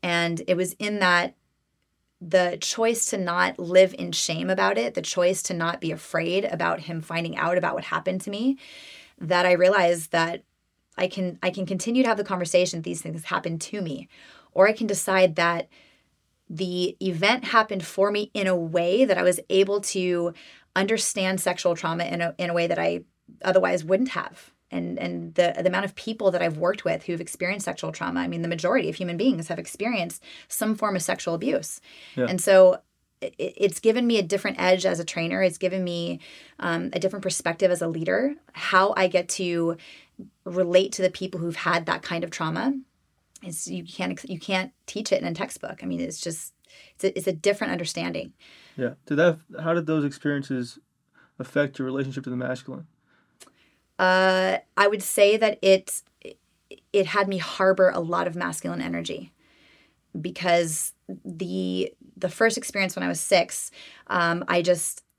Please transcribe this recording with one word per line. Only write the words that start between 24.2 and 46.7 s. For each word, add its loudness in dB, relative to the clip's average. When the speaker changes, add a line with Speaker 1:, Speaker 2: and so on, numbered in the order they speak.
Speaker 1:
And, -6
and -6
the, 4
the 0
amount 0
of -8
people -2
that 0
I've -2
worked -2
with -2
who've -6
experienced -6
sexual -6
trauma, -6
I -2
mean, -4
the -4
majority 0
of -6
human -6
beings 0
have -6
experienced -6
some -2
form 0
of -2
sexual -4
abuse. -4
Speaker 2:
Yeah. 0
Speaker 1:
And -2
so 8
it, -10
it's -2
given 2
me 4
a 2
different -2
edge 4
as 0
a -4
trainer. -4
It's 0
given -2
me, -4
um, -2
a -4
different -2
perspective 0
as 0
a -2
leader, 0
how 2
I 4
get 0
to -2
relate 2
to -4
the 4
people -8
who've -4
had 0
that -2
kind -4
of -10
trauma. -2
It's, -10
you -8
can't -6
ex-, -10
you -8
can't -2
teach -4
it 0
in -4
a -4
textbook. -10
I -8
mean, -6
it's -8
just, -10